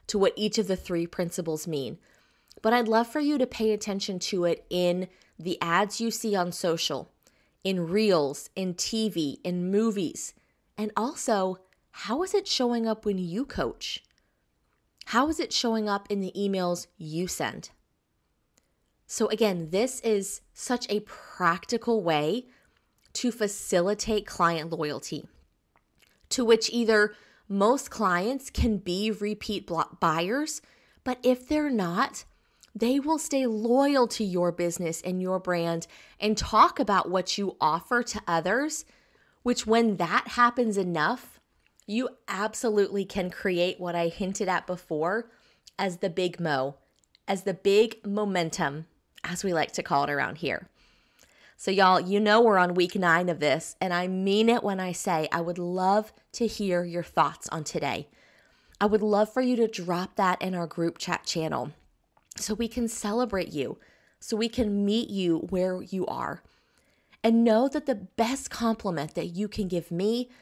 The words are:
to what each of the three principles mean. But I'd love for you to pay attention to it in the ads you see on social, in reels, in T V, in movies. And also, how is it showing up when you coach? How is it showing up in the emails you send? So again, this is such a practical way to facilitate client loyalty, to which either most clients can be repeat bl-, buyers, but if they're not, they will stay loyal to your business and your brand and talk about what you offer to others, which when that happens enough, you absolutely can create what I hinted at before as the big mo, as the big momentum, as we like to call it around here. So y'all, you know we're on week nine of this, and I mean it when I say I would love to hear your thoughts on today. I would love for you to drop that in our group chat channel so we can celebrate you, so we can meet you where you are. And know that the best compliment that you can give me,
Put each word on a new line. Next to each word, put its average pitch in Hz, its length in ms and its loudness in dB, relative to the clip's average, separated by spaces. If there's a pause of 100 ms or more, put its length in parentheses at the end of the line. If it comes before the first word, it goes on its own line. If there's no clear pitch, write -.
to 214 100 -2
what 190 180 6
each 214 220 0
of 196 100 0
the 190 80 0
three 170 300 -4
principles 170 640 -4
mean. 143 320 -4 (600)
But 220 120 2
I'd 240 140 2
love 226 200 2
for 302 120 -4
you 294 180 0
to 247 80 2
pay 220 260 -2
attention 196 480 -4
to 175 260 -2
it 170 240 0
in 180 380 0 (300)
the 165 240 -6
ads 190 400 2
you 233 80 0
see 220 260 -2
on 175 160 0
social, 165 600 -2 (520)
in 185 240 -2
reels, 175 680 2
in 185 180 -4
T 220 360 -2
V, 160 340 -2
in 180 260 -2
movies. 202 640 -2 (440)
And 208 200 -4
also, 208 600 0 (340)
how 247 320 -4
is 381 100 -4
it 392 140 0
showing 240 400 0
up 220 180 -2
when 202 120 0
you 185 280 -4
coach? - 580 -6 (1040)
How 269 240 2
is 320 100 -2
it - 140 -4
showing 226 340 0
up 202 220 -2
in 202 100 0
the 185 160 -4
emails 185 520 -2 (100)
you 160 300 -6
send? - 420 -6 (1400)
So - 240 -2
again, 185 400 0
this 214 320 -2
is - 400 -2 (120)
such - 360 -6
a 208 120 0
practical 214 1000 -2
way 165 460 0 (640)
to 247 180 0
facilitate 208 960 0
client 170 440 0
loyalty, 147 560 -6 (1000)
to 247 160 0
which 226 260 6
either 214 440 4 (320)
most 208 420 2
clients 208 600 -2
can 220 260 2
be 196 320 -2
repeat 208 560 -4
bl-, 165 160 -2 (180)
buyers, 185 640 0 (420)
but 247 200 -4
if 254 240 2
they're 302 240 0
not, 196 520 -2 (520)
they 247 240 2
will 302 180 0
stay 269 300 0
loyal 240 640 4
to - 140 -4
your 175 280 2
business 170 500 -2
and 185 180 -4
your 185 200 -2
brand 170 480 -2 (320)
and 214 180 0
talk 269 420 6
about 196 300 2
what 185 300 -2
you 196 200 -4
offer 175 440 2
to 208 240 -8
others, 196 580 0 (560)
which 247 240 0
when 220 320 4
that 240 300 0
happens 240 500 2
enough, 180 640 -2 (480)
you 233 200 -2 (200)
absolutely 202 760 0
can 175 280 -4
create 180 480 0
what 175 160 -4
I 170 140 2
hinted 190 380 -4
at 180 200 -2
before 175 640 -4 (480)
as 185 180 -2
the 196 140 -2
big 180 280 -2
mo, 143 360 0 (520)
as 196 140 -2
the 185 140 -2
big 202 500 4
momentum, 175 800 -2 (380)
as 175 200 -6
we 196 120 0
like 156 160 0
to - 100 -6
call 143 220 0
it 143 80 -2
around 139 260 -2
here. 135 320 -4 (880)
So - 140 -4
y'all, 185 280 6
you 190 200 0
know 214 200 6
we're 214 200 6
on 180 160 4
week 180 200 2
nine 180 320 4
of 160 140 -2
this, 147 400 0
and 185 120 -2
I 180 140 -2
mean 196 400 2
it 233 160 4
when 196 160 -2
I 185 120 -4
say 165 400 -2
I 170 100 -2
would 170 160 -4
love 185 560 0 (200)
to 233 140 0
hear 180 380 0
your 170 180 -6
thoughts - 460 0
on 156 140 -6
today. 143 440 -4 (720)
I 202 60 2
would 208 160 4
love 214 320 2
for 262 80 0
you 254 160 2
to 226 100 4
drop 180 480 -4
that 185 260 2
in 185 140 -4
our 170 120 -4
group 170 320 -4
chat - 260 -4
channel 151 460 -4 (640)
so - 160 -6
we 226 160 -2
can 233 180 -4
celebrate 214 640 -2
you, 139 260 -4 (420)
so - 180 -4
we 226 100 0
can 208 380 0
meet 214 240 0
you 180 300 0 (100)
where 185 320 -2
you - 240 -6
are. - 380 -6 (800)
And 233 200 4
know 233 240 6
that 285 200 -4
the 240 80 0
best 226 540 -4
compliment 196 640 -4
that 170 200 -6
you 202 140 -4
can 208 180 -4
give 170 240 -4
me, 220 380 0 (120)